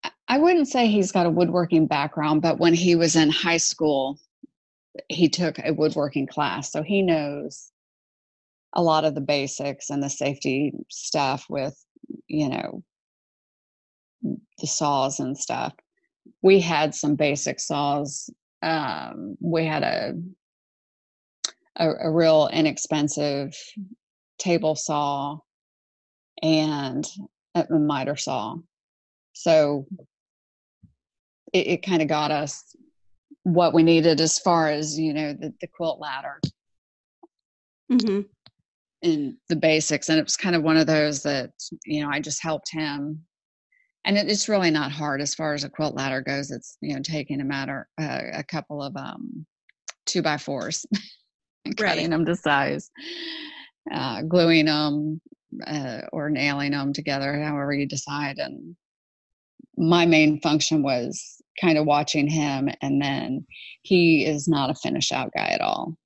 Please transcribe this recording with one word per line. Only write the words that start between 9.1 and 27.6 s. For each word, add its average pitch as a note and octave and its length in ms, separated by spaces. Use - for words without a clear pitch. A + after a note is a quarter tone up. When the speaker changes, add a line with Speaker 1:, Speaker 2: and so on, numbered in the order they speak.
Speaker 1:
the D3 60
basics C#3 680
and C#3+ 120
the C#3 80
safety C#3 600
stuff C#3 600
with, C#3 280
you - 220
know, - 340
the D3+ 80
saws C#3 520
and C3+ 180
stuff. B2 360
We F#3+ 180
had D#3 360
some D3 200
basic C#3+ 440
saws. C#3+ 680
Um, G2+ 800
we E3 240
had D#3 180
a, - 300
a, D#3+ 140
a D#3+ 60
real D#3+ 420
inexpensive D3 1000
table D#3+ 360
saw C#3+ 640
and D#3 640
a, E3+ 140